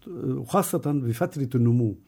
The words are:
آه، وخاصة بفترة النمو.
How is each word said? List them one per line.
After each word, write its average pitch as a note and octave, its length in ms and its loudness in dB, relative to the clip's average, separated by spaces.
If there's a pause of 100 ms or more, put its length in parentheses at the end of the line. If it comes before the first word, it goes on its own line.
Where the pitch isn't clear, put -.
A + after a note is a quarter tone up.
آه، D#3+ 260 -6
وخاصة E3+ 520 0
بفترة C#3 680 -2
النمو. A#2 420 4 (120)